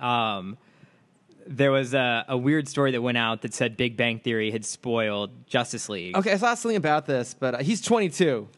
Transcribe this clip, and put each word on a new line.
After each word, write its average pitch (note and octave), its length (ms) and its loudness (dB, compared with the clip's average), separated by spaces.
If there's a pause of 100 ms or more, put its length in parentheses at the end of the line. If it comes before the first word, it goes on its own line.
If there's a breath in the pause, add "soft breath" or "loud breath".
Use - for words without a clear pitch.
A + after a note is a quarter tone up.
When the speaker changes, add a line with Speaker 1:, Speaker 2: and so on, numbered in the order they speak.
Speaker 1:
Um, A2 560 -2 (920 soft breath)
there C#3 240 2
was C3+ 240 2
a, B2 340 2
a C3 80 -2
weird C#3 320 2
story C#3 240 2
that A#2+ 100 -2
went A#2+ 160 0
out A2+ 240 0
that A2+ 120 -6
said A2+ 220 -2
Big B2 200 -2
Bang A#2 240 0
Theory A2 300 0
had A2 140 -4
spoiled A2+ 840 -4
Justice A#2+ 420 -2
League. F2+ 280 -6
Speaker 2:
Okay, G3 160 2
I G3+ 40 2
saw A#3 180 2
something A3+ 220 -2
about D3+ 300 0
this, B2+ 280 -2
but, B2+ 200 -2
uh, A#2+ 40 -2
he's F3 220 0
twenty-two. E3 760 2